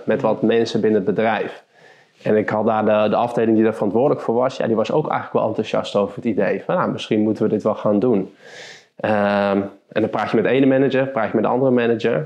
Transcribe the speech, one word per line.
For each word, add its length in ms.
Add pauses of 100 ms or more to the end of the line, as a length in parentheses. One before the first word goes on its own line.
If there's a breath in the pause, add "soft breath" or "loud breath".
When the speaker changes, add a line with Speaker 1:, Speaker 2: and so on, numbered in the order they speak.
Speaker 1:
met 180
Speaker 2:
Hmm. 80
Speaker 1:
wat 120
mensen 400
binnen 240
het 100
bedrijf. 480 (600 soft breath)
En 140
ik 120
had 160
daar 200
de, 240
de 60
afdeling 400
die 80
daar 100
verantwoordelijk 480
voor 140
was, 220
ja, 100
die 80
was 160
ook 160
eigenlijk 260
wel 140
enthousiast 480
over 200
het 100
idee. 400
Van, 100
"Nou, 160
misschien 300
moeten 220
we 60
dit 140
wel 120
gaan 240
doen." 340 (600 loud breath)
Ehm, 640 (300)
en 100
dan 80
praat 200
je 60
met 100
de 60
ene 140
manager, 420
praat 220
je 60
met 80
de 60
andere 220
manager. 540